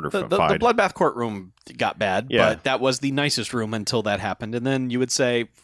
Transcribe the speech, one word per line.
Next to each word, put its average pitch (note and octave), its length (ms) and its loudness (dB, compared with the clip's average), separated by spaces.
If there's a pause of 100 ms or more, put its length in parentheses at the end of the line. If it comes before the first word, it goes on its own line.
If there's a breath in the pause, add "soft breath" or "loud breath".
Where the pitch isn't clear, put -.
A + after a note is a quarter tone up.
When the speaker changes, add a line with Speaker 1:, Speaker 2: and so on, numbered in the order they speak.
Speaker 1:
the, - 180 -2
the F3 100 2
Speaker 2:
murder-fied. E2+ 240 2
Speaker 1:
bloodbath A3+ 340 2
courtroom A2+ 580 -2 (240)
got A#2 220 0
bad, G#2 300 0
Speaker 2:
Yeah. A2 200 4
Speaker 1:
but A2 160 -4
that C3+ 140 0
was B2+ 200 0
the C#3 120 -2
nicest C#3 420 -2
room A2 200 -2
until A2 300 -2
that G2+ 160 0
happened. G#2+ 360 -4
And A#2+ 100 -4
then C3 260 0
you B2 80 0
would B2+ 120 0
say, B2 340 2 (180)